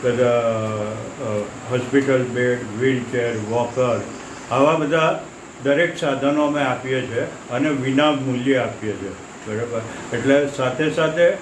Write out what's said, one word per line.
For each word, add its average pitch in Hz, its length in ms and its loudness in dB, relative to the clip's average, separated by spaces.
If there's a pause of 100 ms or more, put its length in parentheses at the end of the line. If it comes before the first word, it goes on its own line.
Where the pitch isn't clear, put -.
બધા, 120 360 4
અ, 110 1000 -2 (320)
હોસ્પિટલ 131 520 2
બેડ, 123 360 0 (200)
વ્હીલચેર, 120 580 0 (120)
વોકર, 120 520 0 (500)
આવા 139 220 6
બધા 160 500 2 (400)
દરેક 156 340 2
સાધનો 143 500 2
અમે 143 160 0
આપીએ 131 380 0
છીએ 117 200 -4
અને 135 480 -2
વિના 135 420 4
મૂલ્યે 131 460 0
આપીએ 110 360 -2
છીએ. 95 180 -8 (360)
બરાબર? 113 340 -4 (360)
એટલે 139 300 4
સાથે 139 440 -2
સાથે 170 500 4